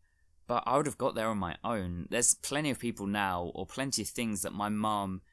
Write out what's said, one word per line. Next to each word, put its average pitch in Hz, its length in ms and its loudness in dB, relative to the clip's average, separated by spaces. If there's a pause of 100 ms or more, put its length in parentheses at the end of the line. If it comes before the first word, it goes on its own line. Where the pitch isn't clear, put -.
(480)
But 120 200 0
I 127 100 4
would 151 80 4
have 131 140 -4
got 123 160 0
there 113 140 2
on 107 100 0
my 87 240 -2
own. 90 480 -2
There's 120 240 4
plenty 147 340 0
of 120 80 0
people 110 300 -2
now, 95 380 2 (100)
or 92 100 -4
plenty 131 380 -2
of - 60 -4
things 110 340 -2
that 101 100 -4
my 104 160 -2
mum 104 640 0